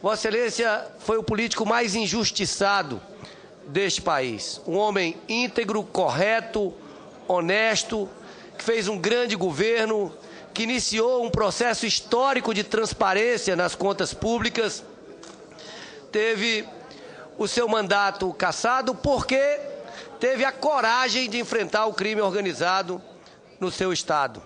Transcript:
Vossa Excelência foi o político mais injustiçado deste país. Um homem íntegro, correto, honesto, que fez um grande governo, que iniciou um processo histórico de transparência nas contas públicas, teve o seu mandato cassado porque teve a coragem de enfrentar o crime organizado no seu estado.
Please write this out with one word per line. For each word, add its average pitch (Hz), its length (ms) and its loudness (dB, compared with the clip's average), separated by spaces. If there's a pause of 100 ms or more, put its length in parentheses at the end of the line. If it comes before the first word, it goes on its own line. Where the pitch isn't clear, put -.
Vossa 214 240 0
Excelência 220 580 0 (140)
foi 226 180 0
o 220 60 -2
político 220 420 0
mais 220 300 2
injustiçado 196 1040 0 (640)
deste 170 360 0
país. 131 680 -2
Um 165 80 -2
homem 196 400 2 (140)
íntegro, 226 540 0
correto, 202 880 4 (560)
honesto, 202 800 2 (480)
que - 80 -10
fez 220 240 2
um 214 80 -2
grande 220 400 2
governo, 208 760 2 (400)
que 220 100 -2
iniciou 240 600 0
um 233 60 -2
processo 226 560 0
histórico 247 680 2
de 202 120 0
transparência 214 880 2
nas 175 180 0
contas 196 400 0
públicas, 226 720 -2 (1300)
teve 214 560 0 (720)
o - 100 -2
seu 240 220 0
mandato 202 640 2
cassado 247 600 0
porque 277 680 2 (580)
teve 247 240 2
a 269 80 2
coragem 254 800 2
de 226 100 -2
enfrentar 214 460 0
o 220 80 -2
crime 214 260 -2
organizado 185 800 0 (600)
no 185 100 -2
seu 185 240 -2
estado. 139 520 0